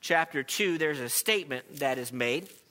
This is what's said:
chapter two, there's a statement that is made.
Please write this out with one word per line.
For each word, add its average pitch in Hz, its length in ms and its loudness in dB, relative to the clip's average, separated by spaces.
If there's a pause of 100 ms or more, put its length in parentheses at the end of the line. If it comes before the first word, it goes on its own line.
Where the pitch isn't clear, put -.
chapter 160 420 2
two, 180 340 0
there's 151 240 0
a 120 80 -4
statement 151 680 -2
that 135 180 2
is 120 160 -6
made. 123 380 0 (200)